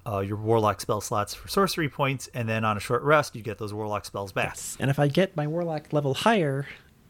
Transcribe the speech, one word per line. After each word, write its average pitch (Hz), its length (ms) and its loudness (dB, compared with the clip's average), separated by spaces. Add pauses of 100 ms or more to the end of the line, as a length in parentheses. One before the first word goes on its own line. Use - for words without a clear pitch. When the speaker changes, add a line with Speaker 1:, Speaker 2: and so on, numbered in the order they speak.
Speaker 1:
uh, 101 140 -2
your 98 160 -2
Warlock 107 440 4
spell 107 200 0
slots 104 340 -2
for - 140 -14
sorcery 180 400 2
points, 135 440 -2
and 117 160 -4
then 110 160 0
on 107 120 2
a 101 40 -6
short - 220 0
rest, 147 320 4
you 117 80 -10
get 104 160 -6
those 104 160 -6
Warlock 104 300 -4
spells 101 260 -8
back. 113 200 -2
Speaker 2:
Yes. - 280 -10
And 127 100 0
if 139 120 2
I 147 80 4
get 175 260 2
my 147 140 -2
Warlock 160 440 -6
level 143 220 2
higher, 151 520 2 (440)